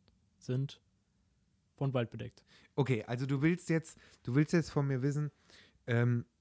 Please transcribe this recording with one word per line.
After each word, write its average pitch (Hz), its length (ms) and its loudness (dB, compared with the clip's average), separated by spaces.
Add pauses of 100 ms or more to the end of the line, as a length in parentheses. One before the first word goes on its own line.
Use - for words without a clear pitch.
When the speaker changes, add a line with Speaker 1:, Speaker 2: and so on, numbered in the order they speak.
(380)
Speaker 1:
sind 131 420 -4 (960)
von 139 200 -2
Wald 120 160 0
bedeckt. 117 340 -14 (320)
Speaker 2:
Okay, 120 280 0
also 123 220 -4
du 135 160 0
willst 170 280 2
jetzt, 160 280 -2 (240)
du 120 120 -4
willst 151 180 4
jetzt 170 180 2
von 139 160 0
mir 135 160 0
wissen, 143 280 -2 (560)
ähm, 120 400 2 (140)